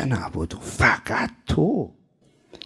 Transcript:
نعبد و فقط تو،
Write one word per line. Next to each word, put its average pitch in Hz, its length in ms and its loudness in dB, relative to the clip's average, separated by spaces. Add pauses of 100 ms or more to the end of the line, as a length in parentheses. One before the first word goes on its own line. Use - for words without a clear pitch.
نعبد - 460 -2
و - 60 -12
فقط - 720 0 (160)
تو، 170 480 2 (720)